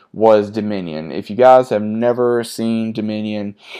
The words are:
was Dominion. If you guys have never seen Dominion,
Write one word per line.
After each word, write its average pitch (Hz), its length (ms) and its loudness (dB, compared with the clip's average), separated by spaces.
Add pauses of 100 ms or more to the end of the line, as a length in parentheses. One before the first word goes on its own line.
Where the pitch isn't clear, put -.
(120)
was 107 380 4
Dominion. 90 640 -6
If 98 180 -10
you 101 60 -10
guys 127 320 6
have 107 140 -2
never 120 600 0
seen 113 500 -4
Dominion, 107 600 -6 (260)